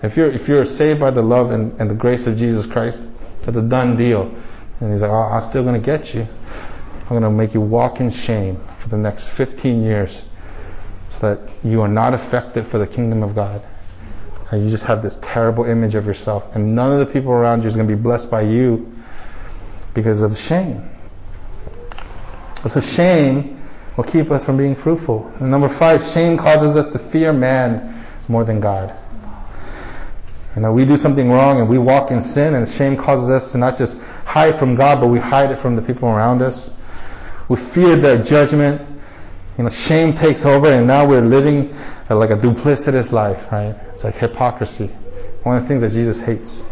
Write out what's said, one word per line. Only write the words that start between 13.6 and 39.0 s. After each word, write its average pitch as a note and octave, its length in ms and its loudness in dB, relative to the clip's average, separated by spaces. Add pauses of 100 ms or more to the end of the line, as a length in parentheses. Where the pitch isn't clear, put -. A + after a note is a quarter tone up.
And G#2 120 0
you G#2+ 60 0
just A2 160 -2
have A2 180 0
this G2+ 200 -6
terrible A#2 420 0
image A2+ 300 0
of G#2 100 -2
yourself. G#2 500 -6
And A2 200 0
none B2+ 180 2
of C#3 140 2
the C#3 40 -12
people C3 220 -2
around A#2 300 2
you A2 60 0
is A2+ 80 -2
gonna A2 120 2
be G#2+ 60 2
blessed A#2 360 -2
by A2 120 0
you A#2 500 2 (1000)
because G#2+ 260 0
of G#2+ 160 0
shame. D#3+ 540 -4 (1800)
So C#3 140 0
shame D3+ 800 2 (380)
will A#2+ 80 0
keep D#3 260 0
us C3+ 140 0
from C3+ 140 2
being C#3 160 2
fruitful. C3+ 680 -2
And C3 100 0
number C#3 200 4
five, D#3+ 340 4
shame E3+ 320 2
causes D3+ 400 6
us D3 140 2
to B2 80 -6
fear D#3+ 340 2
man B2+ 720 0 (240)
more A2+ 160 2
than G#2+ 160 0
God. G2 340 -2 (1600)
You G#2+ 80 -2
know, A2 100 2
we C3 140 6
do D3 100 6
something C#3 340 2
wrong C3 300 6
and A2 80 2
we B2 80 4
walk C3 340 4
in A#2+ 120 0
sin, D3 320 2
and A#2 120 0
shame C#3 300 0
causes C3 320 0
us C3 240 0
to B2+ 60 0
not B2+ 180 2
just - 240 -2 (240)
hide D#3 340 2
from B2+ 160 2
God, C3+ 280 4
but A#2+ 60 4
we A#2+ 100 4
hide C3+ 320 2
it B2 60 -2
from B2 200 -2
the A2 60 -2
people B2 260 -2
around A#2 320 2
us. B2+ 340 -4 (720)
We B2 100 0
fear F3 400 4
their C3+ 260 4
judgment. D3 580 4 (800)